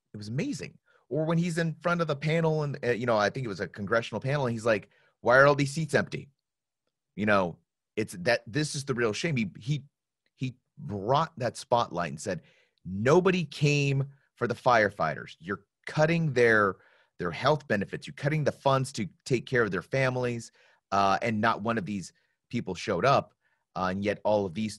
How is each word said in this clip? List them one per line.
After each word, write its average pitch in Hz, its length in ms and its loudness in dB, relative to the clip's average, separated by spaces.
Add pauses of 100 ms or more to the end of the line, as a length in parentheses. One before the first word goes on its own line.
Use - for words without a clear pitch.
(120)
it - 40 -14
was 104 120 -12
amazing. 180 500 -6 (300)
Or 156 160 -2
when 165 140 0
he's 170 200 -2
in 165 240 -2
front 175 180 0
of 165 60 0
the 151 80 0
panel 156 480 0
and, 143 220 -4
uh, 120 80 2
you 117 120 -2
know, 117 120 2
I 101 140 4
think 131 140 -8
it 113 40 -6
was 95 100 -8
a 98 80 -4
congressional 107 540 -2
panel, 135 260 -2
and 117 60 -2
he's 113 120 -8
like, 110 240 2 (340)
"Why 120 160 8
are 139 80 10
all 143 100 6
these 139 160 -2
seats 160 200 -4
empty?" - 360 0 (880)
You 104 100 -2
know, 95 320 2 (380)
it's 107 240 -4
that, 120 260 0
this 147 300 -4
is 139 80 -8
the 139 100 -4
real 117 180 0
shame. 156 240 -4
He, 107 220 -2
he, 135 240 -4 (540)
he 131 180 -6 (240)
brought 131 580 -2
that 120 200 -4
spotlight 87 540 -2
and 76 100 -10
said, 90 220 -6 (440)
"Nobody 165 580 2
came 143 600 0 (320)
for 123 100 -2
the 104 80 -2
firefighters. 98 880 0
You're 185 220 -6 (220)
cutting 160 480 0
their, 110 440 4 (420)
their 87 140 -4
health 139 340 0
benefits. - 400 -4
You're - 80 -14
cutting 147 300 -2
the 117 80 2
funds 135 400 0
to 107 160 -6 (180)
take 123 200 0
care 120 180 2
of 95 80 -4
their 90 100 -2
families. 127 720 -4 (400)
Uh, 98 300 4
and 110 180 0
not 110 200 2
one 113 160 -2
of 92 100 -6
these 101 260 -8 (380)
people 92 260 -6
showed 95 280 -2
up. 127 300 2 (400)
Uh, 92 160 -2
and 98 140 -4
yet 101 180 -2
all 104 240 2
of 82 80 -8
these, 107 240 -6